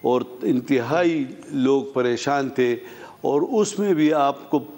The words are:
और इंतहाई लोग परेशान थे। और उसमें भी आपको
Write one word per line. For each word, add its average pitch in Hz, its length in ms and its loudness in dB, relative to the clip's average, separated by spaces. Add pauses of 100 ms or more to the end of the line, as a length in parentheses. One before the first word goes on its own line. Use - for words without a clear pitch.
और 123 400 0
इंतहाई 143 840 0 (260)
लोग 135 420 0
परेशान 131 560 0
थे। 123 240 2 (500)
और 139 200 2
उसमें 202 500 0
भी 156 160 4
आपको 143 520 0 (160)